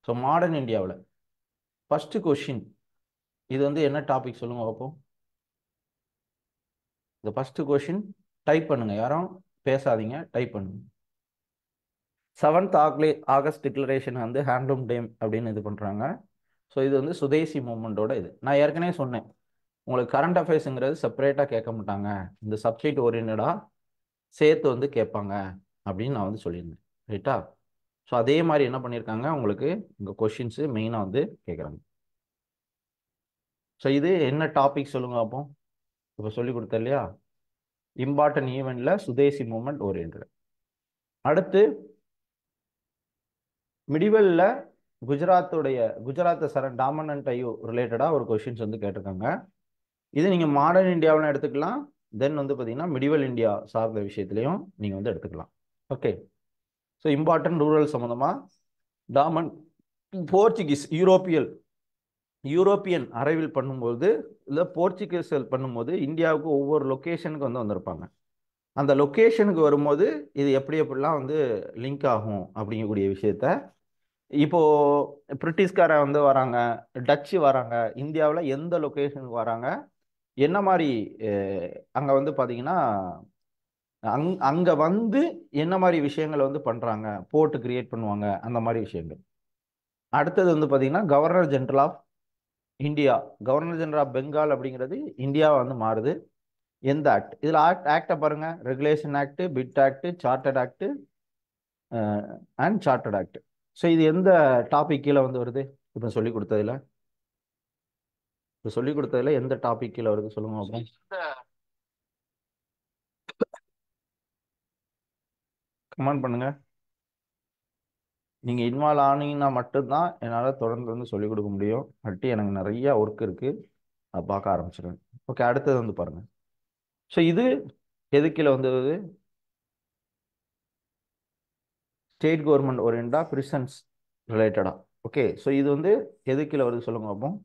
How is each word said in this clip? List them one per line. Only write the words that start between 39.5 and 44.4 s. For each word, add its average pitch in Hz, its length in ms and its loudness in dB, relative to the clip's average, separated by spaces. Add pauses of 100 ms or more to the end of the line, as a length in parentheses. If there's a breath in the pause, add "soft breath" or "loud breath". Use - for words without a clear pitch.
ஓரியன்டட். 87 480 -6 (920)
அடுத்து 180 420 4 (2250)
மிடிவல்ல 180 540 4 (600)